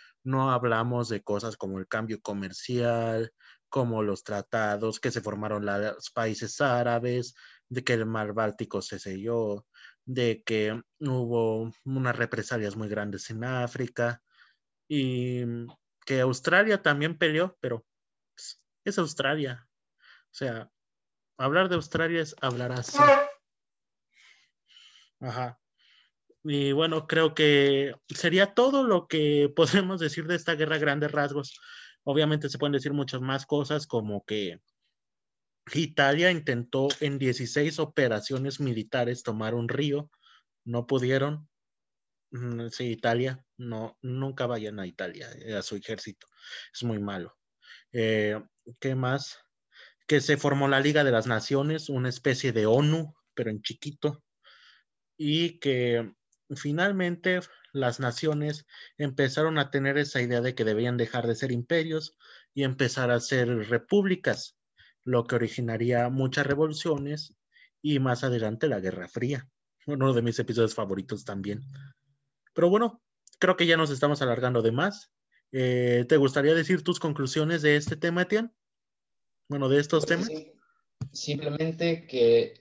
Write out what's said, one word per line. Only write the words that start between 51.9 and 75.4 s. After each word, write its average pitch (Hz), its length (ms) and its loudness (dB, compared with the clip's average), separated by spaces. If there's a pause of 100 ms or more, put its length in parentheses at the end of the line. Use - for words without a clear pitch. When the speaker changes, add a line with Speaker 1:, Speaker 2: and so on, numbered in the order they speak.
Speaker 1:
especie 127 420 0
de 107 160 2
onu, 151 480 4 (180)
pero 113 160 -4
en 107 140 -6
chiquito, 147 600 -6 (960)
y 160 400 0
que 120 560 0 (420)
finalmente 175 840 0 (340)
las 127 260 0
naciones 151 640 -2 (320)
empezaron 143 600 0
a 139 140 0
tener 139 260 0
esa 143 240 0
idea 120 200 0
de 127 120 -2
que 120 100 -2
debían 117 340 0
dejar 117 300 -2
de 113 80 0
ser 131 160 -4
imperios 156 680 -2 (360)
y 139 100 -2
empezar 131 480 0
a 120 80 2
ser 123 280 0 (220)
repúblicas, 180 880 0 (460)
lo 120 220 2
que 127 100 -2
originaría 117 720 0
muchas 131 360 0
revoluciones 151 920 -2 (460)
y 147 180 2
más 127 240 2
adelante 113 440 0
la 110 120 0
Guerra 90 280 -4
Fría, 127 420 -6 (380)
uno 135 260 2
de 117 80 4
mis 117 180 0
episodios 113 340 2
favoritos 98 520 -6
también. 101 360 -6 (920)
Pero 175 160 6
bueno, 220 320 2 (380)
creo 185 180 4
que 170 100 4
ya 165 100 6
nos 160 120 2
estamos 143 320 2
alargando 123 400 2
de 113 100 4
más. 170 400 -2 (400)